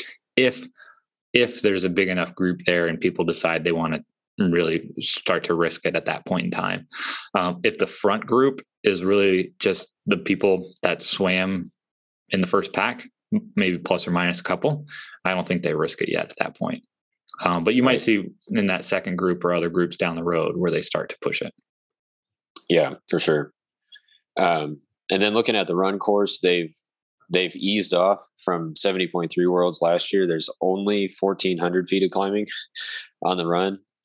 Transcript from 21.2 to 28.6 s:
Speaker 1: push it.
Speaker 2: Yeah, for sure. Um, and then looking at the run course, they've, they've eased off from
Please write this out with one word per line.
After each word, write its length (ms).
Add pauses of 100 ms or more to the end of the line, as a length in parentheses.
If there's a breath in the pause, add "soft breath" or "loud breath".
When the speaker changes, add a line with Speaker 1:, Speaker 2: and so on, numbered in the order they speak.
Speaker 1:
push 200
it. 100 (1160)
Speaker 2:
Yeah, 260 (140)
for 120
sure. 320 (840 soft breath)
Um, 420 (300)
and 120
then 120
looking 200
at 120
the 100
run 220
course, 420
they've, 340 (580)
they've 220
eased 400
off 260 (240)
from 320